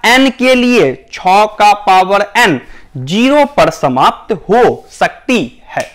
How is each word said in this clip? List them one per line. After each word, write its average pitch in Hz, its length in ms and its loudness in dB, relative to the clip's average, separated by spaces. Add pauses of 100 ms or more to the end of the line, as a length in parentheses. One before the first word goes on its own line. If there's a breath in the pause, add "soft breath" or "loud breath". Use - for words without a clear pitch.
n 262 240 2
के 254 240 0
लिए 240 380 0 (200)
छह 196 320 0 (100)
का 208 180 4 (100)
पावर 196 420 2 (140)
n 185 200 0 (400 loud breath)
ज़ीरो 240 480 0
पर 165 240 0
समाप्त 151 720 -2
हो - 500 0
सकती - 500 -4 (260)
है। - 280 -10